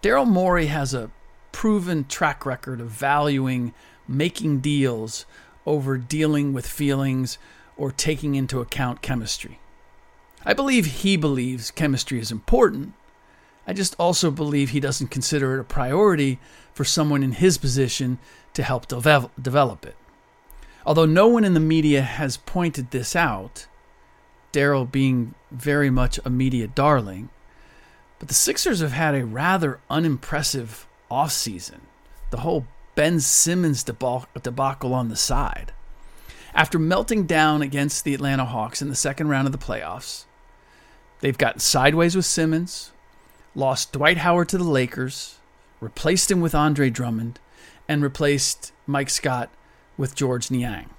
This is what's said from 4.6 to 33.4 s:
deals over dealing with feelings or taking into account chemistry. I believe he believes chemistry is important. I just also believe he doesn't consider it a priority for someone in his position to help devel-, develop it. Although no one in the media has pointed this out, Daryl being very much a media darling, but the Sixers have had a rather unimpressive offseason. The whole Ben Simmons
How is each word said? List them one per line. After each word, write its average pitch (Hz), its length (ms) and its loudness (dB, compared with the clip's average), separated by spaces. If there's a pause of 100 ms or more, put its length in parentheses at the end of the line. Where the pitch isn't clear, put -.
deals 131 640 -2 (420)
over 135 300 0
dealing 147 560 0
with 127 140 -4
feelings 135 720 -2 (380)
or 143 140 -4
taking 147 440 -2
into 131 260 -2
account 123 420 -6
chemistry. - 580 -6 (840)
I 214 60 2
believe 262 340 2
he 190 300 0
believes 127 540 -2
chemistry 135 500 -2
is 110 120 -8
important. 156 600 2 (720)
I 92 60 -6
just 190 260 -2
also 170 320 2
believe 143 400 0
he 143 100 0
doesn't 135 280 -4
consider 135 480 -2
it 135 40 -4
a - 40 -10
priority 143 760 2 (360)
for 143 100 -4
someone 147 380 2
in 131 100 0
his 175 240 4
position 127 600 -2 (340)
to 139 100 -4
help 127 240 -4
devel-, 127 440 2 (100)
develop 131 460 0
it. - 100 -20 (880)
Although 160 220 4
no 180 220 8
one 233 160 6
in 185 100 4
the 160 60 6
media 156 420 4
has 127 340 -4
pointed 165 540 -4
this 120 260 -4
out, 117 500 -2 (840)
Daryl 139 400 2
being 131 420 2 (160)
very 143 380 2
much 127 380 2
a 127 40 -2
media 127 360 0
darling, 120 640 0 (880)
but 147 100 -16
the - 60 -6
Sixers 302 460 0
have 147 120 -2
had 151 220 0
a 131 100 0
rather 147 640 -2
unimpressive 143 960 -4 (240)
offseason. 123 680 -4 (500)
The 117 100 -4
whole 151 260 -2 (280)
Ben 160 240 2
Simmons 165 640 2